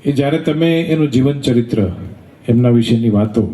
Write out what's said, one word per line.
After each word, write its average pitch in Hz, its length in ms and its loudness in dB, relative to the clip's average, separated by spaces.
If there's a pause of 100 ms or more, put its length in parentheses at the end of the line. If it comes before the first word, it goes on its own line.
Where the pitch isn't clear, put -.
એ - 100 0
જ્યારે 147 280 0
તમે 160 240 0 (220)
એનું 156 220 0
જીવન 139 320 2
ચરિત્ર, 117 320 0 (760)
એમના 120 260 4
વિશેની 117 380 2
વાતો 107 260 0 (120)